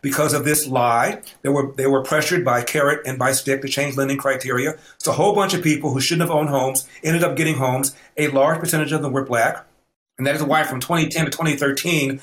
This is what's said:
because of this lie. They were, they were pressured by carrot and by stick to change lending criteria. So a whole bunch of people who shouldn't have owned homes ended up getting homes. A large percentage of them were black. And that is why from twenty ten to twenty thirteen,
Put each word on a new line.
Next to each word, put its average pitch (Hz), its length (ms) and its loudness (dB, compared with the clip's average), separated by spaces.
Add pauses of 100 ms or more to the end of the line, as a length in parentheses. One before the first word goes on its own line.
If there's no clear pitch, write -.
because 143 320 0
of 139 120 0
this 147 200 2
lie. 127 560 2 (200)
They 139 80 -2
were, 139 240 0
they 135 140 0
were 135 140 4
pressured 151 420 0
by 120 200 2
carrot 147 420 0
and 131 140 -6
by 135 140 2
stick 135 280 -2
to 139 60 -8
change 139 300 -4
lending 139 200 0
criteria. 131 640 -2 (180)
So 147 140 -2
a - 40 0
whole 202 200 2
bunch 190 180 2
of 170 80 -2
people 147 300 0
who 127 80 0
shouldn't 165 280 0
have 165 80 0
owned 151 140 0
homes 131 380 0 (160)
ended 165 200 2
up 160 120 0
getting 156 200 0
homes. 131 400 -2 (220)
A 147 120 0
large 147 300 2
percentage 156 340 -2
of 147 80 0
them 139 100 -4
were 135 140 -2
black. 117 420 0 (520)
And 131 80 0
that 147 80 2
is 151 80 -2
why 151 200 2
from 131 160 -4
twenty 165 280 0
ten 160 180 0
to 139 60 -4
twenty 156 240 -2
thirteen, 139 680 -2